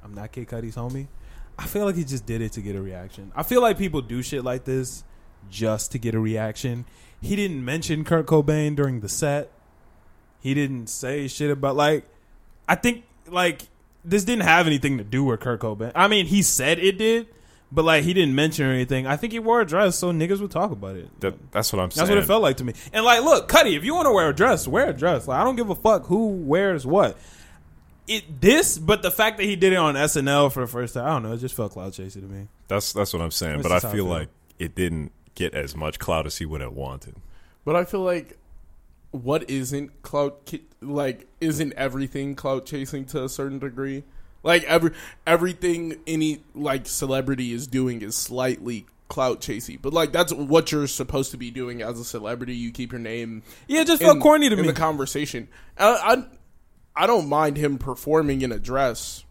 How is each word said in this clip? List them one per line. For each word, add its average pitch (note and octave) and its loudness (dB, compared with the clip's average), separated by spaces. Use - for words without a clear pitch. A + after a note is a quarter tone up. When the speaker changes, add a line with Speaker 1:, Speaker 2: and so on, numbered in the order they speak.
Speaker 1:
I'm G#2 -18
not G2+ -12
Kid A#2+ -12
Cudi's A2+ -8
homie. C3 -8
I D3+ -10
feel G#3 -2
like G3 0
he E3+ -2
just C3 -8
did A2+ -4
it A2 -4
to A#2 -10
get G2+ -6
a G2 -6
reaction. F#2+ -14
I D3 -4
feel B3 4
like A3 4
people D#3 -2
do A#2+ -6
shit C3 -6
like B2+ -4
this C3 -6
just G#2+ -2
to C3 -6
get A2+ -4
a A2+ 0
reaction. A2 -4
He F3 -2
didn't F3+ -2
mention D#3 -4
Kurt E3 0
Cobain D3+ 2
during C#3 -2
the G2+ -8
set. C#3+ -2
He C3 -2
didn't C3+ -2
say C#3 -6
shit D3 -2
about, C#3 0
like, D3 2
I E3+ 6
think, A#3 -2
like, F3 0
this F#3 2
didn't A3+ 0
have E3+ 6
anything C#3 2
to G#2 -8
do B2+ 0
with A#2+ 0
Kurt A#2+ -4
Cobain. A2 -6
I F#3 6
mean, G#3 4
he F#3+ 4
said D#3 2
it F#3+ 2
did, A3+ 2
but, D#3+ 2
like, D#3 4
he F3 2
didn't E3+ 4
mention D3+ 2
anything. C3 0
I C#3 0
think A3 -6
he A#3 -6
wore A3+ 2
a G3+ 2
dress, F#3 2
so F3 0
niggas F3 0
would G#3 -6
talk F#3 -2
about G2 -8
it. F2 -14
Speaker 2:
That, - -6
that's - -2
what G2+ 0
I'm F#2 0
Speaker 1:
That's F2+ -6
Speaker 2:
saying. F3 2
Speaker 1:
what G3+ 6
it F#3+ 0
felt A3 4
like D3 2
to B2+ -6
me. A#2+ -6
And, A3 2
like, A#3+ 8
look, D4 6
Cudi, C4+ 6
if D3 -4
you C#4+ -2
wanna D#4 4
wear F3 6
a C#3+ 2
dress, F#3+ 4
wear F#3+ 2
a - -2
dress. C#3 0
Like, C3+ 0
I G3+ 4
don't B3+ 0
give A3+ -2
a F3+ 0
fuck G#3+ 4
who G#3+ 2
wears F3 0
what. D3 4
It, E3 -6
this, A#3+ 6
but F3+ 2
the F#3+ -2
fact G#3+ 2
that G3 0
he G3+ 0
did F#3 4
it F#3 4
on D#3 4
S D3+ 2
N C#3 0
L C#3+ 4
for C3+ -6
the B2 -2
first A#2+ -6
time, B2 -4
I - 0
don't D3 0
know, A2 -6
it A#2 -6
just B2+ -8
felt G#2 -4
cloud F#2+ -10
chasing F#2+ -14
to F#2+ -14
me. G2 -14
Speaker 2:
That's, G2+ -2
that's G2+ -2
what E2+ -2
I'm E2 -2
saying. D#2+ -4
Speaker 1:
That's E2+ -2
Speaker 2:
But F2+ 2
I F2+ 4
Speaker 1:
just F2+ 2
how - -4
I G#2 -4
Speaker 2:
feel G2+ -2
Speaker 1:
feel. F2 -2
Speaker 2:
like D#2 -4
it E2 -8
didn't E2 -2
get F2 -4
as C#2+ -6
much D#2 -6
clout D#2+ -2
as - -8
he E2+ -8
would D2+ -8
have C2 -10
wanted. C2+ -12
Speaker 3:
But D#3+ 0
I F3 0
feel F#3+ -4
like F3+ -4
what C3+ -4
isn't C3+ -6
clout C#3+ -4
ki-, - -14
like, C#3+ -4
isn't D#3 -2
everything C3+ -6
clout C3+ -4
chasing C3+ -8
to C3 -6
a B2+ -6
certain C#3 -8
degree? C3+ -8
Like, E3+ 4
every, D#3+ 4
everything E3+ 0
any, D#3 -2
like, C#3 -4
celebrity C3 -2
is B2 -8
doing B2 -2
is G#2 -8
slightly B2 -4
clout B2+ -2
chasing. G#2 -8
But, C#3+ -6
like, E3 2
that's E3 2
what D3+ 2
you're D3 0
supposed C3+ -4
to C3 -12
be A#2+ -12
doing A#2+ -8
as A2+ -6
a A#2+ -10
celebrity. A#2+ -8
You A#2 -6
keep A#2+ -10
your A#2+ -8
name A2+ -8
Speaker 1:
Yeah, D4+ 2
it D#4 2
just E4 2
felt D4 8
Speaker 3:
in, C#4 -4
Speaker 1:
corny D4+ 6
to G#3+ 2
Speaker 3:
in F#3 0
Speaker 1:
me. E3+ 2
Speaker 3:
the D3+ 0
conversation. D3 -4
I, A3 4
I, D#3+ 2
I - 4
don't G#3 4
mind D3 2
him C#3+ -2
performing C#3 0
in B2 -2
a A2+ -4
dress. B2 -2